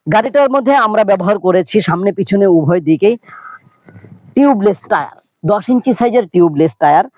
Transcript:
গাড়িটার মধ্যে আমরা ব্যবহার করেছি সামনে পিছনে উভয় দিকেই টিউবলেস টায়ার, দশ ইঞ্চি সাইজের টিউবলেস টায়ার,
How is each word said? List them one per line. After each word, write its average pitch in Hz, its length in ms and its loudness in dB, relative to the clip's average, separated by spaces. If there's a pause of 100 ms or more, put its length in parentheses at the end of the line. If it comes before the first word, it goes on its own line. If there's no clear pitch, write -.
গাড়িটার 254 480 0
মধ্যে 269 180 0 (120)
আমরা 214 240 0
ব্যবহার 190 360 0
করেছি 180 300 0 (120)
সামনে 180 300 -2
পিছনে 196 280 0 (120)
উভয় 160 320 0
দিকেই 196 260 2 (1160)
টিউবলেস 220 460 2 (120)
টায়ার, 151 260 -4 (340)
দশ 202 220 -2
ইঞ্চি 247 260 0
সাইজের 240 340 0
টিউবলেস 160 480 2
টায়ার, 156 240 2 (120)